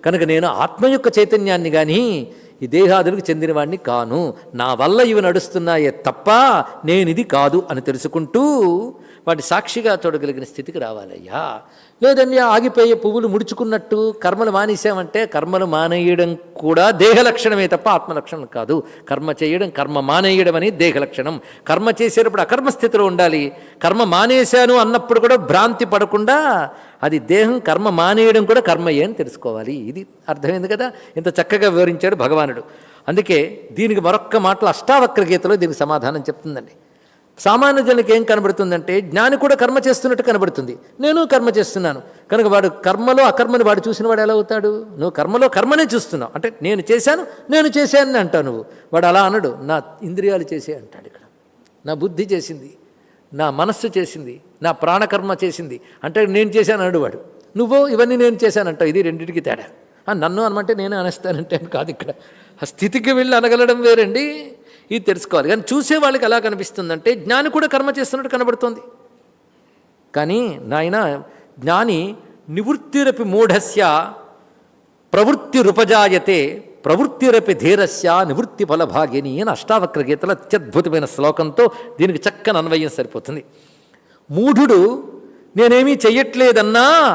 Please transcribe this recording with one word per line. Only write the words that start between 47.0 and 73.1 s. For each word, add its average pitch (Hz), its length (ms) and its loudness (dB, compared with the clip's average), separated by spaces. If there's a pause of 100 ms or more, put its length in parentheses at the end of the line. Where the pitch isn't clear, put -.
నేను 302 280 2
చేశాను" 277 320 2
అని 254 80 0
అంటావు 165 260 0
నువ్వు. 117 220 -8 (280)
వాడు 170 120 2
అలా 185 180 6
అనడు, 185 380 -2
"నా 147 200 -4 (220)
ఇంద్రియాలు 185 500 -2
చేసే" 151 200 -10
అంటాడు. - 340 -20
ఇక్కడ - 140 -20 (640)
నా 151 80 -6
బుద్ధి 175 380 -6
చేసింది, 156 420 -8 (600)
నా 147 180 -2
మనస్సు 180 360 -4 (100)
చేసింది, 147 440 -8 (200)
నా 165 100 -2
ప్రాణకర్మ 196 720 -2
చేసింది 160 380 -8 (220)
అంటే, 185 220 0
"నేను 202 240 0
చేశాను" 202 340 0
అనడు 180 160 0
వాడు. 123 200 -4 (380)
నువ్వో, 269 300 2
"ఇవన్నీ 240 300 0
నేను 240 260 2
చేశాను" 208 260 0
అంటావు. 156 200 0
ఇది 180 120 0
రెండింటికి 165 380 -4
తేడా. 117 240 -8 (460)
"ఆ, 208 40 -2
నన్ను 175 300 -2
అనమంటే 208 300 -2
నేనే 196 220 -4
అనేస్తానంటే" 175 600 -6
అని 165 120 -6
కాదు. 151 240 -8
ఇక్కడ - 180 -12 (540)
ఆ - 20 -8
స్థితికి 220 460 -2
వెళ్ళి 254 260 2
అనగలడం 240 440 2
వేరండి. 254 680 2 (400)
ఇది 214 140 -6
తెలుసుకోవాలి. 170 440 -2
కానీ 214 120 0 (120)
చూసే 294 240 0
వాళ్ళకి 269 280 2
ఎలా 233 140 2
కనిపిస్తుందంటే, 196 760 -4
జ్ఞాని 240 340 -2
కూడా 311 180 0
కర్మ 277 320 -2
చేస్తున్నట్టు 262 380 -6
కనబడుతోంది. 240 420 -4 (1400)
కానీ 170 480 -4
నాయన, 156 600 -4 (360)
జ్ఞాని 180 560 -2 (340)
నివృత్తిరపి 233 720 -2